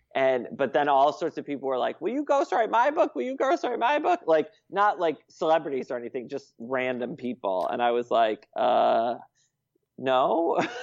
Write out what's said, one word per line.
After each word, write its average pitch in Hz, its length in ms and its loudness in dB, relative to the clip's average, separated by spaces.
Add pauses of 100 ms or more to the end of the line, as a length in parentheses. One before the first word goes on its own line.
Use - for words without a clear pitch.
(160)
And, 131 380 2
but 131 200 -2
then 147 160 2
all 143 240 4
sorts 151 240 -6
of 135 80 -8
people 135 240 -6
were 131 80 -2
like, 120 240 -4
"Will 190 120 -4
you 285 120 -4
ghostwrite 277 460 0
my 240 200 4
book? 311 240 0
Will 254 80 -4
you 262 140 -6
ghostwrite 262 420 0
my 269 200 2
book?" 349 280 0
Like, 160 220 4 (200)
not, 196 300 2
like, 165 200 0 (100)
celebrities 156 600 0
or 127 60 -4
anything, 120 320 -8
just 139 300 -12
random 127 580 -4
people. 95 500 -4
And 120 160 -4
I 123 80 2
was 120 200 -2
like, 113 440 0
"Uh, 117 600 2 (840)
no." 139 640 2
<laughs> 160 60 -4 (140)